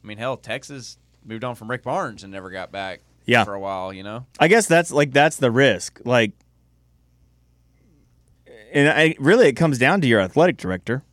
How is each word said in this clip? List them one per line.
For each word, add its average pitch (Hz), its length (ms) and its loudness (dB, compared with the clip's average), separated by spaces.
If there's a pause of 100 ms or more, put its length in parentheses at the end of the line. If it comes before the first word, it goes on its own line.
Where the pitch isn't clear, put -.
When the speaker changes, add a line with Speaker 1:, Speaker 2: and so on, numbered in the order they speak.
Speaker 1:
I - 40 -20
mean, 104 120 -14
hell, 123 180 -6
Texas 135 600 -14 (260)
moved 110 180 -12
on 123 140 -8
from 110 120 -18
Rick 123 140 -8
Barnes 127 400 -8
and 98 100 -20
never 95 180 -14
got 92 200 -12
back 95 300 -10 (240)
Speaker 2:
Yeah. 120 180 4
Speaker 1:
for 101 120 -4
a 98 40 -8
while, 95 340 -8
you 95 120 -16
know? 113 220 -14 (120)
Speaker 2:
I 151 80 4
guess 214 220 4
that's, 165 240 2
like, 143 180 0
that's 143 280 2
the 127 120 2
risk. 120 540 0
Like, 120 280 0 (2500)
and 143 160 4
I, 156 300 2
really, 180 300 4
it 127 60 2
comes 151 240 0
down 160 240 2
to 139 40 0
your 113 140 4
athletic 147 360 2
director. 92 460 -6 (100)